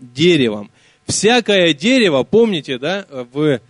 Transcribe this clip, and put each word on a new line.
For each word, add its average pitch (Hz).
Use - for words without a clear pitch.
деревом. 123
Всякое 202
дерево, 165
помните, 185
да, 175
в 131